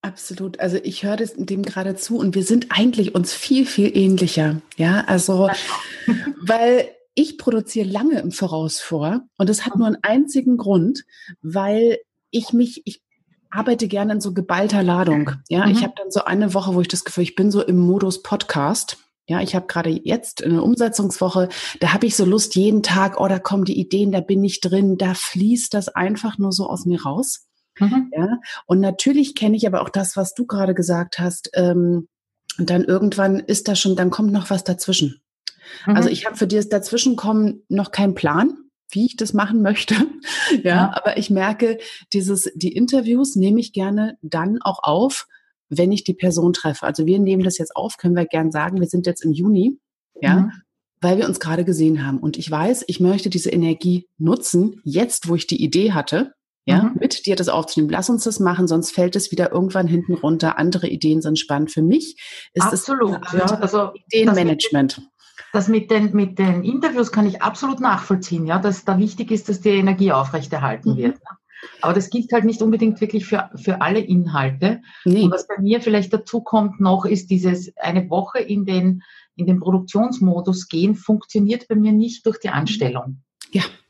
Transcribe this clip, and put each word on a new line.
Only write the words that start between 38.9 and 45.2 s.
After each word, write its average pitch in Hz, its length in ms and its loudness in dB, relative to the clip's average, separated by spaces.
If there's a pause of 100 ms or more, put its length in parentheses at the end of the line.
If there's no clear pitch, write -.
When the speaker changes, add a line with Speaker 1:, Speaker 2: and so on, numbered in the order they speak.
Speaker 1:
wie 214 160 0
ich - 100 -4
das 220 160 -4
machen 208 300 2
möchte. 214 320 0
<laughs> 214 100 4 (600)
Ja, 175 100 2
Speaker 2:
Ja. 185 220 4
Speaker 1:
aber - 200 -2
ich 208 140 -4
merke, 214 480 0 (340)
dieses, 196 440 -2
die 175 180 -4
Interviews 247 600 2
nehme 202 240 4
ich 233 120 -6
gerne 202 480 -2
dann 170 420 -2
auch - 200 -4
auf, 202 460 0 (400)